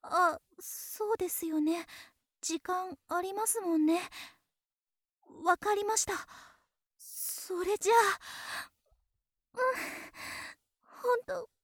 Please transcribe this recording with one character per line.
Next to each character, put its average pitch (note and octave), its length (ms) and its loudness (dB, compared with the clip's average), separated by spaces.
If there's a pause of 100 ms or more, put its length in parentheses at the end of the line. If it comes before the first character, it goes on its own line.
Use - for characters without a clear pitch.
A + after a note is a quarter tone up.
あ、 E4 360 4 (200)
そ - 540 -4
う A4+ 40 0
で F4+ 120 -2
す - 180 -4
よ D#4 120 0
ね。 E4 280 2 (540)
時 D#4+ 180 -4
間 F#4 360 -4 (140)
あ F4 100 2
り F#4+ 140 -2
ま G#4+ 140 0
す A4+ 140 0
も E4+ 160 2
ん D#4 100 6
ね。 E4+ 200 2 (1400)
わ F4 140 4
か G#4 160 0
り G4+ 100 0
ま G#4+ 140 0
し - 80 2
た。 F#4+ 220 -4 (720)
そ - 640 -6
れ G4 140 2
じ F#4+ 120 2
ゃ A4+ 60 8
あ、 - 20 10 (1600)
う - 40 -10
ん、 B4 40 0 (1400)
ほ B4 140 4
ん A#4+ 80 -2
と C5 260 -6 (140)